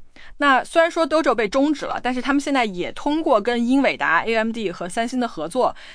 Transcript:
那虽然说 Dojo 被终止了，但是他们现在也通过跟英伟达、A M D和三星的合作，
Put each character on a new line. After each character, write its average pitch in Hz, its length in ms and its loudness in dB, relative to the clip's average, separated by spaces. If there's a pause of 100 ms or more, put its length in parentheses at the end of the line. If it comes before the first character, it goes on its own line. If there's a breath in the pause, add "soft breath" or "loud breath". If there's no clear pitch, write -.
(380 loud breath)
那 277 260 4
虽 - 160 0
然 330 100 4
说 330 160 0
Dojo 302 280 2
被 220 140 0
终 277 240 2
止 277 120 -6
了， - 160 -6
但 254 140 -2
是 247 80 -4
他 269 100 0
们 285 80 2
现 277 140 -2
在 254 100 2
也 175 280 -6
通 302 300 -2
过 262 180 4
跟 240 260 0
英 269 160 4
伟 165 140 2
达、 147 280 2
A 226 120 -2
M 220 160 0
D 220 180 -4
和 180 180 -8
三 233 180 -4
星 254 120 -6
的 240 80 0
合 165 220 -6
作， 214 260 0 (200 loud breath)